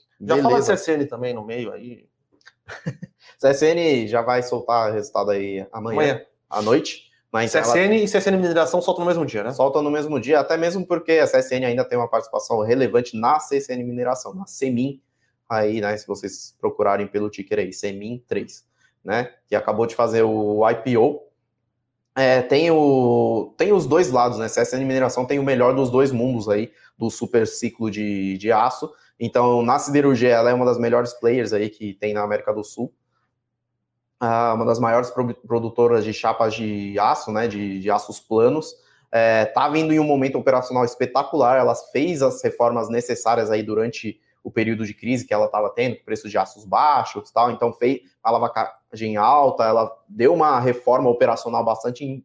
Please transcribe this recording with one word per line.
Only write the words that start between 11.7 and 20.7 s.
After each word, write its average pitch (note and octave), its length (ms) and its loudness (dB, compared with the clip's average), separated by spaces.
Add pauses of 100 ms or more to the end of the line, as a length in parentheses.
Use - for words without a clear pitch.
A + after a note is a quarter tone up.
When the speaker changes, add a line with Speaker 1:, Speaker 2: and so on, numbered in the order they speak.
Speaker 2:
tem B2 120 -2
uma A#2 100 -2
participação A2+ 540 -2
relevante A#2 560 0
na B2+ 220 2
C C#3 180 -4
S C#3 140 -4
N B2 120 -6
Mineração, B2 520 -6
na G2 100 -12
Semin, C3 560 -4 (460)
aí, A2 320 0
né, G#2 180 -2
se - 80 -18
vocês - 540 -10
procurarem G2+ 480 0
pelo G#2 220 -4
ticker G#2 300 -6
aí, F#2+ 140 -6
Semin G#2 540 -10
três, - 380 -8 (380)
né, A#2 280 -4 (160)
que G#2 80 -2
acabou G#2+ 300 0
de A#2 100 -8
fazer A2+ 280 2
o G#2+ 460 2
I A#2+ 140 2